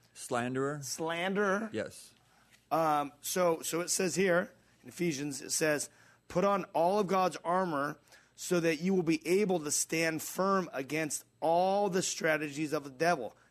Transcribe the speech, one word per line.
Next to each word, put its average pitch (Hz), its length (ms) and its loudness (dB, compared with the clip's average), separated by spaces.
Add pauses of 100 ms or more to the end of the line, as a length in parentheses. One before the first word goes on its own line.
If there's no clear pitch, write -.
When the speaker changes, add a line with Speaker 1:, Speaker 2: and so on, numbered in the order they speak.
(140)
Speaker 1:
Slanderer. 131 680 -4
Speaker 2:
Slanderer. 190 880 -2
Speaker 1:
Yes. - 400 -8 (600)
Speaker 2:
Um, 147 500 0
so, 170 420 0
so 170 180 -2
it 165 80 -6
says 180 260 0
here 180 360 2 (320)
in 123 60 -18
Ephesians, 147 520 -4
it - 100 -8
says, 151 380 0 (380)
"Put 180 180 0
on 196 280 2
all 180 260 4
of 196 80 2
God's 180 360 2
armor 165 540 0 (380)
so - 240 0
that 160 200 2
you 185 140 2
will 185 100 4
be 156 240 0
able 185 340 2
to 147 100 -4
stand 160 500 0
firm 190 500 0
against 143 540 -4 (160)
all 190 480 2
the 180 140 0
strategies 151 680 -2
of 147 100 -2
the 143 80 -14
devil." 143 440 0 (160)